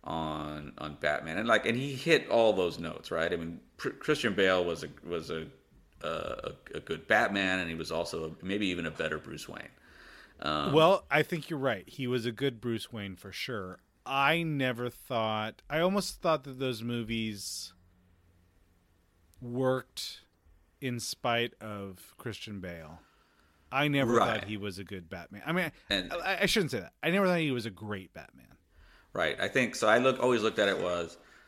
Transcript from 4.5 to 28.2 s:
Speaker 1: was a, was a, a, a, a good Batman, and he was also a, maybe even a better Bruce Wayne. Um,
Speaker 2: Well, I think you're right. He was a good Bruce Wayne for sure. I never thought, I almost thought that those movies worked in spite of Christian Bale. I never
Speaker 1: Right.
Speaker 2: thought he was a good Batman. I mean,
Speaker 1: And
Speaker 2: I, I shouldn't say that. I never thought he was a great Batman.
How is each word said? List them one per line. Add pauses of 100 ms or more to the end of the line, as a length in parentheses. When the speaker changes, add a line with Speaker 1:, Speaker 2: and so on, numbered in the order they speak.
Speaker 1:
was
a, (180)
was
a, (560)
a,
a, (240)
a
good
Batman,
and
he
was
also (160)
a,
maybe
even
a
better
Bruce
Wayne. (720)
Um,
Speaker 2:
Well,
I
think
you're
right.
He
was
a
good
Bruce
Wayne
for
sure. (260)
I
never
thought,
I
almost
thought
that
those
movies (1700)
worked (600)
in
spite
of
Christian
Bale. (720)
I
never
Speaker 1:
Right.
Speaker 2:
thought
he
was
a
good
Batman.
I
mean, (180)
Speaker 1:
And
Speaker 2:
I,
I
shouldn't
say
that. (100)
I
never
thought
he
was
a
great
Batman. (680)